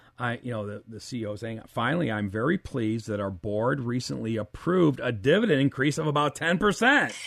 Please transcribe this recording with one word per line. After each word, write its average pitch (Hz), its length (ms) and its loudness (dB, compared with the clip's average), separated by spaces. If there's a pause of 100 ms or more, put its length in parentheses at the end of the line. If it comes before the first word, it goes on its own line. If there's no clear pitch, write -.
(180)
I, 123 240 -4
you 123 100 -6
know, 107 140 -4
the, 104 200 -10
the 110 140 -14
C 123 220 -8
E 107 40 -4
O 104 100 -4
saying, 110 300 -8
"Finally, 127 460 0
I'm 104 180 -2
very 127 280 0
pleased 113 500 -4
that 104 100 -2
our 98 120 -4
board 110 500 -2
recently 120 560 -4
approved 160 640 2
a 127 100 0
dividend 143 500 4
increase 143 380 2
of 156 80 0
about 147 300 2
ten 170 220 0
percent." 214 540 4 (140)